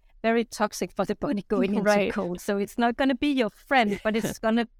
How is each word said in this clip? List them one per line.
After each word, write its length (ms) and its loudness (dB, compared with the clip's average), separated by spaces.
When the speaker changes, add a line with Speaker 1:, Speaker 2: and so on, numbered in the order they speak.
Speaker 1:
very 220 2
toxic 480 -4
for 120 -2
the 100 -2
body 340 -4
going 260 2
into 80 0
Speaker 2:
<laughs> 20 0
Right. 280 4
Speaker 1:
cold. 280 -4
So 160 -4
it's 220 -6
not 180 0
gonna 180 2
be 180 0
your 180 0
friend, 520 0
but 140 0
it's 220 -2
Speaker 2:
<laughs> 60 -6
Speaker 1:
gonna 220 2